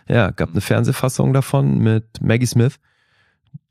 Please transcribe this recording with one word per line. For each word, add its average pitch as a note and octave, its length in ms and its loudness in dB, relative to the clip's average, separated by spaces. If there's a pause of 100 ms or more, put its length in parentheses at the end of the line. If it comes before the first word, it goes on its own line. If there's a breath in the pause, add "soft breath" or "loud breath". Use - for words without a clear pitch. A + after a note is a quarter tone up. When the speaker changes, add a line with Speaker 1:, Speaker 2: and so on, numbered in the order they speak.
Speaker 1:
ja, G#2+ 240 2
gab D#2+ 180 -4
Speaker 2:
Mhm. E2 60 -6
Speaker 1:
eine - 60 -2
Fernsehfassung C3 720 0
davon C3+ 460 0
mit A2 420 -2
Maggie A#2+ 240 0
Smith, - 340 0 (920)